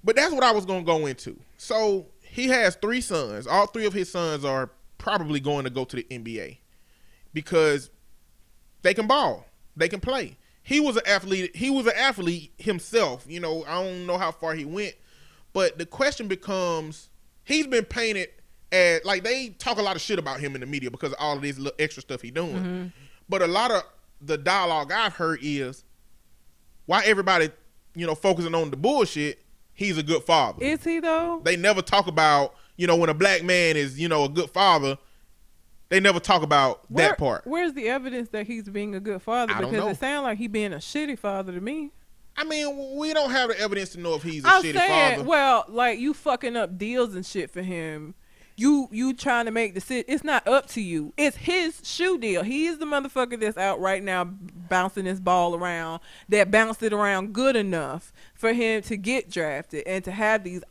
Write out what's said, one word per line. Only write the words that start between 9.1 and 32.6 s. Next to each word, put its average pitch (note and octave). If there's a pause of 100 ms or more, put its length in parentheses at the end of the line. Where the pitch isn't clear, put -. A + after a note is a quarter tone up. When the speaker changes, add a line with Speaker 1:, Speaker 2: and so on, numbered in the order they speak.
Speaker 1:
They D#3+
can F#3+
play. B3 (260)
He C#4+
was C#4+
an A3+
athlete. F#3+
He A#3+
was C4+
an A#3
athlete F3
himself. F3+
You E3+
know, E3
I F3
don't F3+
know F3+
how F3
far D#3+
he D3+
went, F3+ (580)
but F#3
the E3
question C4+
becomes, F3+ (340)
he's D4+
been A#3+
painted A3 (420)
as, F3
like, F#3+
they B3
talk G#3+
a A3
lot F#3+
of D#3
shit G#3
about C3+
him C#3
in C3
the B2
media C3+
because C3+
of -
all D3
of C#3
this C#3
little C#3
extra C#3
stuff C3
he A#2
doing. E3
Speaker 2:
Mm-hmm. F3+ (440)
Speaker 1:
But F#3+
a E3+
lot G#3
of G3+ (380)
the D3
dialogue E3
I've G#3
heard D#3+
is, C#3 (1040)
why G3
everybody, F#3+ (440)
you E3+
know, D#3
focusing E3
on D#3
the C3
bullshit, E3+ (340)
he's G3
a D#3
good D#3
father. D3+
Speaker 2:
Is D4+
he, E4
though? E4
Speaker 1:
They F3+
never F#3
talk G3
about, D3+ (220)